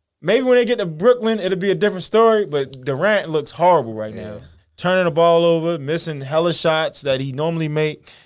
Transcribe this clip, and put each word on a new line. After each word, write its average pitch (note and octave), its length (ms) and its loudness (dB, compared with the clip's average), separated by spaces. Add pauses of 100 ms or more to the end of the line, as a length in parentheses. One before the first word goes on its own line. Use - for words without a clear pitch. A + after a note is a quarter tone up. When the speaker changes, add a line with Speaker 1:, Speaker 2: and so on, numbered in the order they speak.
(220)
Speaker 1:
maybe A3 240 2
when B3+ 100 4
they A#3+ 100 4
get A3+ 140 -2
to G3+ 60 -2
Brooklyn, G#3+ 540 2
it'll F3+ 180 -2
be F#3+ 140 0
a F3+ 40 2
different F#3 280 -2
story, A3 420 4
but C#3 400 -6
Durant D#3+ 440 0
looks D3+ 220 -2
horrible D#3 420 2
right G#2+ 200 -8
Speaker 2:
Yeah. A2 100 -12
Speaker 1:
now. G#2+ 140 -12 (380)
Turning F#3 300 0
the E3 60 0
ball E3+ 320 4
over, E3 360 0
missing D3+ 420 -6
hella D#3+ 320 0
shots D#3+ 480 -2
that C3+ 180 -2
he C3+ 120 -6
normally D#3+ 360 -4
make. D3+ 440 -4 (140)